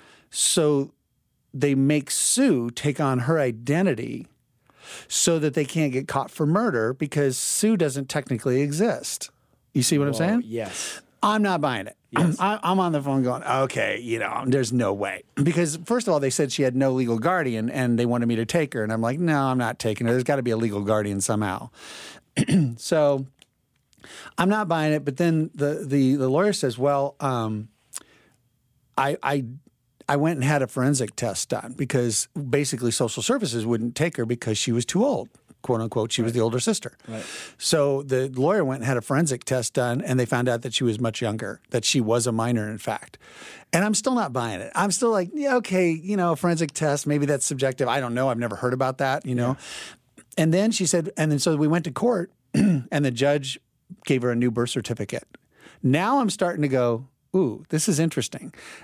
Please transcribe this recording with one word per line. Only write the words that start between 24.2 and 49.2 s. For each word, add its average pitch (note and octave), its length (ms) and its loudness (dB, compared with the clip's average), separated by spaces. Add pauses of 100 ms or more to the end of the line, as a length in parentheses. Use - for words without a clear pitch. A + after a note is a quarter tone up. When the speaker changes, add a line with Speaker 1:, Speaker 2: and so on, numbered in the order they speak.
Speaker 1:
I'm F3 100 2
not G#3 200 2
buying D#3 260 2
it. D3 100 0
But C#3 140 -4
then E3 380 2
the, C#3+ 300 -2
the, C3+ 320 4
the C3 120 0
lawyer F#3 240 2
says, A#2+ 240 -2
"Well, C#3 420 0
um, A2 500 -4 (1300)
I, C#3 280 0
I, C#3 220 -2 (640)
I C#3+ 100 2
went D#3+ 200 2
and B2+ 60 -2
had D3 180 2
a F3 60 0
forensic B2+ 480 0
test - 340 -4
done A#2+ 240 -6
because B2 540 -2 (220)
basically B2+ 420 0
social A#2+ 320 -2
services D3+ 420 0
wouldn't A#2 300 -2
take D#3 220 -2
her A#2+ 80 -2
because A2+ 340 -2
she - 120 -2
was A#2+ 140 0
too G3 180 0
old." B3 260 -2 (340)
Quote A#2 180 0
unquote, A2 300 -2
she - 100 0
was A2+ 80 0
Speaker 2:
Right. A2+ 60 -2
Speaker 1:
the A#2+ 60 2
older A2+ 180 0
sister. - 360 -4 (120)
Speaker 2:
Right. A2 180 -10 (320)
Speaker 1:
So C#3+ 460 2
the C3 260 0
lawyer D3+ 340 2
went C3+ 180 -2
and A2+ 60 -6
had C3+ 80 0
a A#2+ 60 0
forensic C#3 420 0
test B2+ 300 -2
done, B2 280 0
and B2+ 180 0
they B2 60 2
found B2 220 0
out A#2 140 0
that A#2+ 120 -8
she - 100 0
was A2+ 160 2
much A2+ 200 -2
younger, G#2+ 420 -4 (100)
that A#2 120 0
she - 160 2
was A#2 280 2
a A#2+ 40 0
minor, A2+ 380 0
in G#2+ 80 -8
fact. - 400 -8 (560)
And E3+ 100 2
I'm G#3+ 120 2
still C4 180 0
not G#3 180 0
buying A2+ 300 -4
it. A#2 140 -10
I'm F#3+ 160 2
still A#3 180 0
like, G3 240 0
"Yeah, C#4 220 0
okay, F#3 340 2
you E3 260 -2
know, F3 180 2
a - 20 0
forensic E3 380 0
test, D3 340 -2
maybe D3 180 2
that's C#3 200 0
subjective. C3 420 0
I B2 120 0
don't A#2+ 140 -4
know. C3 160 2
I've A#2+ 80 0
never A#2 180 -4
heard B2 180 -2
about C3 260 -2
that, C#3 260 0